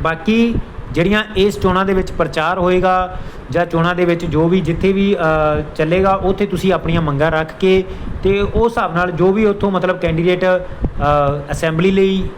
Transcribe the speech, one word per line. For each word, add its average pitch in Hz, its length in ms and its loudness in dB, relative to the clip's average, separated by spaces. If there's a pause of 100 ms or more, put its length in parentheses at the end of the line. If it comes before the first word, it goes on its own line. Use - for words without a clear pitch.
ਬਾਕੀ 214 540 0 (380)
ਜਿਹੜੀਆਂ 196 320 0 (120)
ਇਸ 196 240 2
ਚੋਣਾਂ 190 240 2
ਦੇ 196 100 0
ਵਿੱਚ 185 180 0
ਪ੍ਰਚਾਰ 160 460 -2
ਹੋਏਗਾ 185 580 2 (340)
ਜਾਂ 170 160 0
ਚੋਣਾਂ 170 280 0
ਦੇ 180 100 0
ਵਿੱਚ 170 220 0
ਜੋ 156 220 0
ਵੀ 185 120 2
ਜਿੱਥੇ 170 320 0
ਵੀ, 196 240 2
ਅ, 156 460 0 (140)
ਚੱਲੇਗਾ 185 360 2
ਉੱਥੇ 196 340 0
ਤੁਸੀਂ 185 260 0
ਆਪਣੀਆਂ 165 300 0
ਮੰਗਾਂ 147 280 0
ਰੱਖ 156 300 -2
ਕੇ 190 240 4 (380)
ਤੇ 196 180 2
ਉਸ 220 320 0
ਹਿਸਾਬ 190 220 -2
ਨਾਲ 180 160 0
ਜੋ 175 220 2
ਵੀ 214 120 2
ਉੱਥੋਂ 202 260 0
ਮਤਲਬ 180 280 0
ਕੈਂਡੀਡੇਟ, 175 460 0
ਅ, 185 140 2 (920)
ਅਸੈਂਬਲੀ 165 400 0
ਲਈ 190 480 2